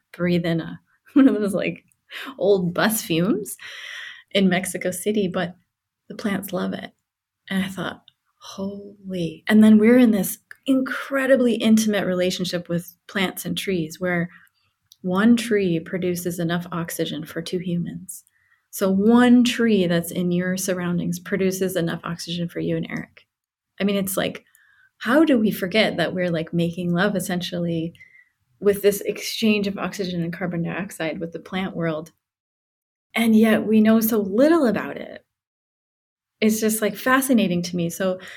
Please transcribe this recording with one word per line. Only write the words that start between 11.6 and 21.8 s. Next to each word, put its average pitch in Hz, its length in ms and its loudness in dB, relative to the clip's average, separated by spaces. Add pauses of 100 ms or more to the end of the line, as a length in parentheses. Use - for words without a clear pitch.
relationship 180 640 -2
with 170 260 -4 (120)
plants - 380 -4
and 175 120 -6
trees 170 420 -4
where 175 300 -2 (760)
one 196 320 4
tree 196 440 0
produces 175 600 -6
enough 170 320 -2
oxygen 165 540 -6
for - 160 -10
two 180 160 -6
humans. 170 640 -6 (460)
So 190 220 -2
one 240 520 6
tree 220 440 2
that's 170 240 0
in 180 200 -2
your 180 260 -2
surroundings 175 600 -4
produces 190 560 -2
enough 165 280 -4